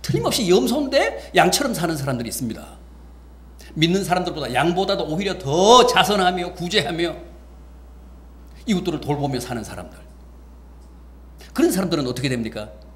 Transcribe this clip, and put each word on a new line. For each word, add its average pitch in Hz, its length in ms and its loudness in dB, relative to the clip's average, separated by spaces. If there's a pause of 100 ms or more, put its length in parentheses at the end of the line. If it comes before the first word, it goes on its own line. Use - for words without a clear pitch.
틀림없이 - 460 -2
염소인데 269 840 2
양처럼 180 400 2
사는 160 220 -4
사람들이 127 320 -4
있습니다. 107 360 -8 (1080)
믿는 170 300 2
사람들보다, 165 500 -4
양보다도 175 520 0
오히려 180 320 -4
더 190 480 6
자선하며 185 680 2
구제하며 170 640 -2 (1500)
이웃들을 175 340 -2
돌보며 135 400 -2
사는 120 240 -8
사람들. - 340 -14 (1500)
그런 320 200 2
사람들은 165 340 -2
어떻게 127 220 -4
됩니까? 110 400 -6 (280)